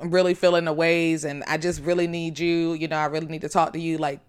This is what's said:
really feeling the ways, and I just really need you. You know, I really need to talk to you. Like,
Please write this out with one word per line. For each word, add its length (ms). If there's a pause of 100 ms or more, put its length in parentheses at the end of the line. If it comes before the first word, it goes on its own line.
really 300
feeling 320
the 60
ways, 520
and 240
I 80
just 260
really 240
need 320
you. 360
You 140
know, 100
I 80
really 200
need 140
to 80
talk 240
to 80
you. 180
Like, 300